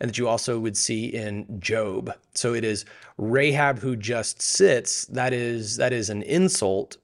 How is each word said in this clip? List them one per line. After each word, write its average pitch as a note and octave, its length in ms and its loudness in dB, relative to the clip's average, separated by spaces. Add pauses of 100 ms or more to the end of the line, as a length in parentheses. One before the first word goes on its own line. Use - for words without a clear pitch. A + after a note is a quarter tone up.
and A#2+ 100 -2
that G#2+ 80 -6
you B2 80 0
also A#2 320 0
would A2+ 180 -2
see A2+ 300 0
in G#2+ 400 -6 (140)
Job. G#2 520 -2 (220)
So A#2+ 180 0
it A2+ 120 -2
is G#2+ 200 -2 (320)
Rahab C#3 640 2
who B2+ 160 -2
just A2+ 480 -4
sits. - 640 2
That B2+ 260 0
is, A#2+ 440 -2
that B2 160 2
is A2 180 -2
an G#2 140 -4
insult, G#2+ 800 2